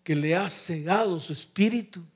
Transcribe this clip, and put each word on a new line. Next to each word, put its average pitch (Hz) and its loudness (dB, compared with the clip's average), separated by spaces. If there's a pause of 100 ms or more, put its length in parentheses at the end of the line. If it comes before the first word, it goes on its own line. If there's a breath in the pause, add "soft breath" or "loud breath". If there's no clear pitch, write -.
que 156 -2
le 147 2
ha 190 0
cegado 175 0
su 151 -8
espíritu. 208 0 (100)